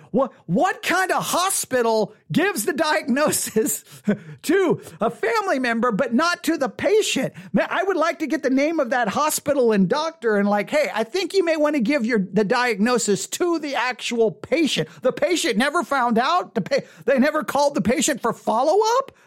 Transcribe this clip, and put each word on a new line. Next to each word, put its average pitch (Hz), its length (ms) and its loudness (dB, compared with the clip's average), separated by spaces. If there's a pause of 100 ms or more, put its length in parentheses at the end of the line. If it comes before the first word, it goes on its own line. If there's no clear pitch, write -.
(120)
what, 254 200 0 (140)
what 359 380 0
kind 359 280 0
of 240 120 0
hospital 240 920 0 (180)
gives 302 340 0
the 339 80 -2
diagnosis 294 1120 0 (340)
<laughs> 156 260 -18
to 330 380 2 (180)
a 226 100 0
family 392 500 -2
member, 240 320 0
but 240 220 -2
not 339 300 0
to 330 140 0
the 247 120 -2
patient? - 640 0 (200)
Man, 247 160 2
I 330 140 -2
would 381 140 0
like 320 220 0
to 311 80 -4
get 311 160 -2
the 262 60 0
name 294 300 0
of 247 120 -2
that 240 180 0
hospital 277 640 0
and 196 160 4
doctor 277 480 2
and 202 120 2
like, 208 200 0
"Hey, 285 240 2
I 220 100 -2
think 349 300 -4
you 381 100 4
may 330 140 2
want 294 180 2
to 269 60 2
give 233 240 0
your, 233 140 0
the 190 240 0
diagnosis 233 840 0
to 339 320 -2
the 285 160 -6
actual 233 560 -2
patient." 254 580 -2 (120)
The 254 100 0
patient 294 460 0
never 294 260 0
found 247 340 0
out. 330 380 0
The 220 60 -2
pa-, 262 260 -2 (180)
they 254 140 2
never 302 240 2
called 285 320 0
the 247 60 0
patient 262 400 0
for 226 120 -2
follow-up. 403 800 0 (160)